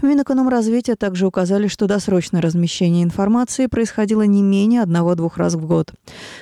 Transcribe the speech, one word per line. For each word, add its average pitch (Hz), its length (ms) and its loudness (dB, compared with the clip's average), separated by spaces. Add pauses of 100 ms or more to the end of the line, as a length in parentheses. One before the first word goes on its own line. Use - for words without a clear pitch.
В - 40 0
Минэкономразвития 254 920 0
также 190 300 -2
указали, 190 420 0
что 202 180 -2
досрочное 185 540 0
размещение 170 640 0
информации 226 640 0
происходило 220 560 0
не 202 200 4
менее 202 400 2
одного-двух 170 540 0
раз 170 180 0
в 160 120 -6
год. 160 260 0 (500)